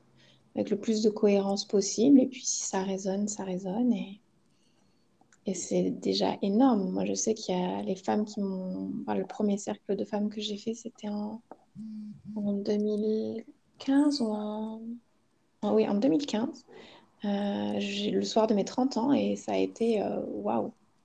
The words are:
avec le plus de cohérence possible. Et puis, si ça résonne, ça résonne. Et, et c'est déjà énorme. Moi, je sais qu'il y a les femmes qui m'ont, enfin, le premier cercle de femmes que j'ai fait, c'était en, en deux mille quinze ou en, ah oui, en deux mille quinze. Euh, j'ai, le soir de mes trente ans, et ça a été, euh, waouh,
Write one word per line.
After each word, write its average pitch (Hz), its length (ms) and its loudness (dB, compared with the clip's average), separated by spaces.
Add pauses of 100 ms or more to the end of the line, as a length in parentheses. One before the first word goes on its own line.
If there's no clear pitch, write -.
(560)
avec 208 140 -2
le 202 80 2
plus 214 240 0
de 226 80 4
cohérence 202 540 2
possible. 233 560 6
Et - 60 6
puis, - 180 -10
si - 200 -4
ça 190 180 -2
résonne, 196 460 -2
ça 202 160 -8
résonne. 196 480 0
Et, 196 280 -6 (1300)
et 190 80 -2
c'est 180 360 -2
déjà 190 520 0
énorme. 202 480 4
Moi, 190 140 -2
je 202 100 -2
sais 220 200 -2
qu'il 185 220 -4
y 180 60 0
a 196 200 -4
les 208 120 -4
femmes 214 300 -2
qui 214 160 -6
m'ont, 190 500 -4 (120)
enfin, 214 120 -4
le 196 120 -2
premier 202 320 0
cercle 214 360 -6
de 208 100 -4
femmes 208 240 -2
que 214 120 -8
j'ai 208 160 -6
fait, 226 180 -6
c'était 226 340 -12
en, 214 320 -6 (960)
en 202 180 -2
deux 208 260 0
mille 214 680 -2 (340)
quinze 277 420 4
ou 226 120 2
en, 214 480 -6 (840)
ah 208 100 2
oui, 214 160 6
en 208 60 0
deux 202 140 4
mille 302 180 4
quinze. 226 400 -4 (580)
Euh, 202 540 0
j'ai, 202 320 -2
le 196 120 2
soir 220 260 4
de 220 60 2
mes 196 100 2
trente 262 320 0
ans, 247 160 2
et 202 240 2
ça 208 160 -6
a 196 40 0
été, 196 460 2
euh, 202 240 -2
waouh, 214 460 -2 (320)